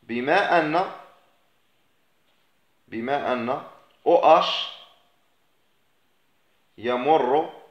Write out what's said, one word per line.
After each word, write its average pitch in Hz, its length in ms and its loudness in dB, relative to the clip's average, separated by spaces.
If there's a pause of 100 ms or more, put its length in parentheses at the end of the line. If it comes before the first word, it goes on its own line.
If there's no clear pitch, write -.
بما 147 560 0
أن، 160 320 -2 (2000)
بما 123 460 -4
أن 120 160 -4 (580)
أو 160 320 6
أش - 280 -4 (2000)
يمر 131 760 0 (180)